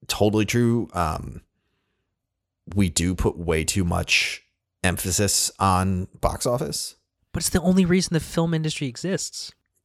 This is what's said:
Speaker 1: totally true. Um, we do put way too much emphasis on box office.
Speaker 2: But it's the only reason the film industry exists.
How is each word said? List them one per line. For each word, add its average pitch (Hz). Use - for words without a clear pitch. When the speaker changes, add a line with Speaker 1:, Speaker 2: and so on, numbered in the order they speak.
Speaker 1:
totally 107
true. 117
Um, -
we 98
do 90
put -
way 82
too 95
much -
emphasis -
on 92
box 80
office. 120
Speaker 2:
But 170
it's -
the 185
only 185
reason 175
the 160
film 165
industry 156
exists. -